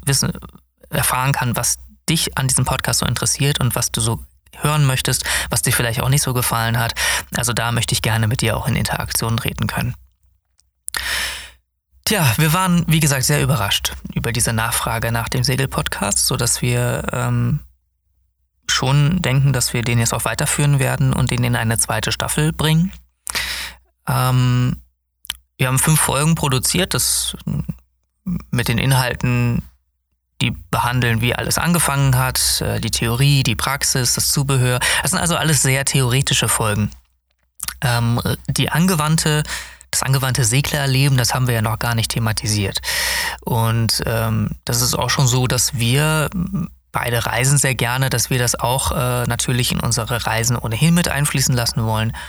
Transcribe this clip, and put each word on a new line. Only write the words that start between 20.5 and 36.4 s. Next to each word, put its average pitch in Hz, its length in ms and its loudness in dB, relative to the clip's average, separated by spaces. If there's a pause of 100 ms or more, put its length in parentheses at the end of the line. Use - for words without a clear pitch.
werden 131 340 2
und - 200 2
ihn 123 120 0
in 120 120 2
eine 113 220 0
zweite 110 340 -2
Staffel - 400 0
bringen. 160 400 2 (1120)
Ähm, 127 760 2 (760)
wir 131 100 2
haben 131 100 2
fünf 156 220 4
Folgen 147 340 2
produziert, 156 600 0
das - 420 -2 (1120)
mit 120 180 -2
den 117 100 2
Inhalten, 123 840 2 (800)
die 123 120 -2 (180)
behandeln, 117 500 0
wie 117 140 0
alles - 240 -2
angefangen 139 580 2
hat, - 460 0
äh, 110 180 -2
die 113 100 -2
Theorie, 131 520 2
die 120 140 0
Praxis, 135 580 0
das - 160 -2
Zubehör. 131 480 2 (240)
Das - 80 0
sind 185 100 0
also 170 160 0
alles 151 260 2
sehr 135 220 2
theoretische 131 640 0